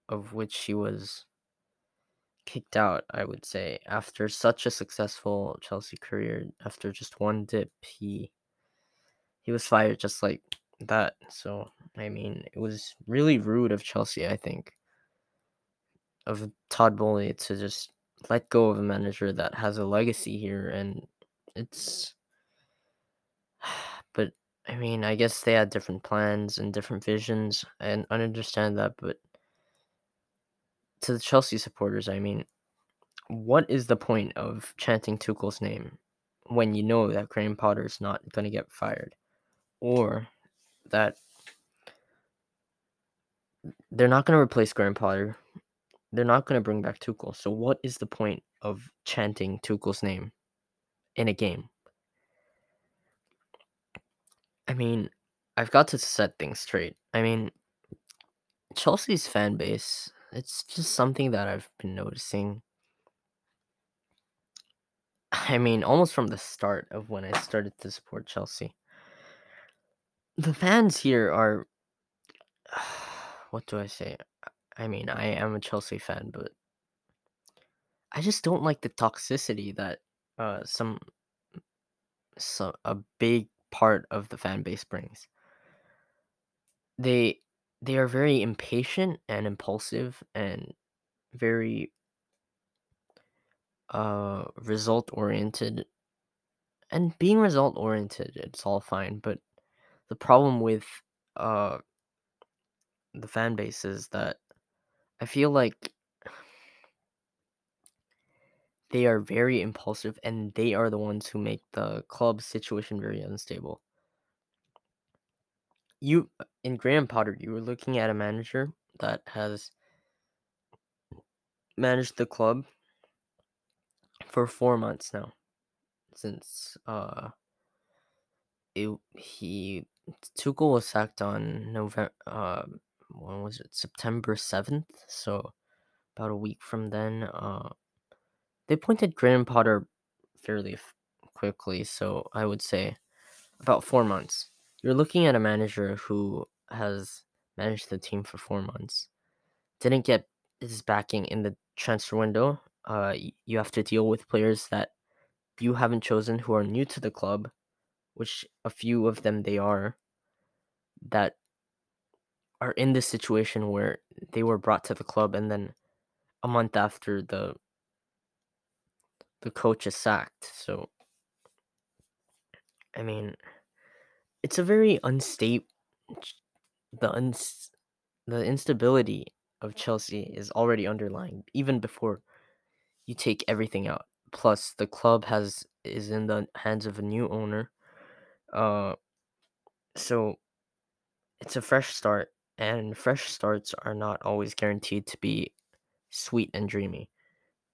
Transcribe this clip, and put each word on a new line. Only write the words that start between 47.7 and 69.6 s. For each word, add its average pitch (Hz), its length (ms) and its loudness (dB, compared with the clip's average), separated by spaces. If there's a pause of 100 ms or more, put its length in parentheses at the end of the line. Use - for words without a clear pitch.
is 127 140 -6
the 101 80 -6
point - 360 -4 (200)
of 104 280 -8 (140)
chanting 101 560 -2
Tuchel's - 420 -2
name 98 300 -4 (840)
in 117 140 2
a 104 40 4
game? 95 360 -2 (3000)
I 131 60 -2
mean, 117 360 0 (460)
I've 117 140 0
got 151 180 10
to - 100 -2
set - 400 0
things 76 220 -6
straight. - 360 -4 (180)
I 113 80 4
mean, 113 280 0 (1200)
Chelsea's - 520 2
fan 104 300 0
base, 107 540 -4 (220)
it's - 320 -10
just - 280 -4
something 131 380 2
that 101 180 0
I've 98 200 -6 (100)
been 95 160 -8
noticing. 101 680 -6 (2750)
I - 260 2
mean, 117 260 4
almost 160 300 6
from 120 140 2
the 107 100 -6
start - 520 -4
of 107 200 -10
when 98 140 -8
I 95 140 -6
started 101 420 -4
to 98 100 -12
support - 360 -14
Chelsea. - 480 -8 (1600)